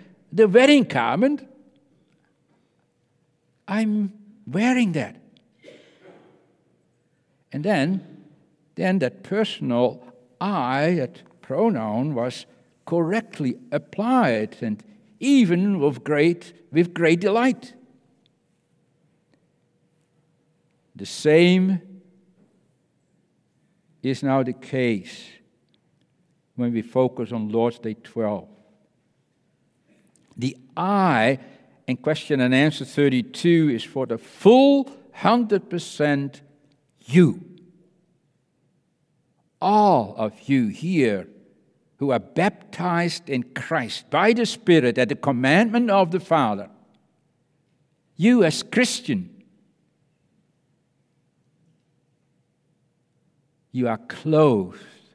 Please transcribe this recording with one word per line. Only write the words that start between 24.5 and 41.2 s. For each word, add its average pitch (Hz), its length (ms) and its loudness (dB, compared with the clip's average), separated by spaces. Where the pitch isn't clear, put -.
case 120 720 -6
when 120 180 -4
we 113 100 -4
focus 127 500 -4
on 110 160 -8
Lord's 117 300 -2
Day 110 160 -12
twelve. 104 540 -8
The 123 180 -6
I 165 640 2
in 127 100 -4
question 151 440 -2
and 127 140 2
answer 139 300 2
thirty-two 147 920 0
is 113 80 -6
for - 240 -8
the 117 120 -6
full 269 800 4
hundred 214 560 0
percent 147 720 -4
you. 147 380 2
All 185 560 2
of - 320 -8
you 131 200 2
here 120 580 -2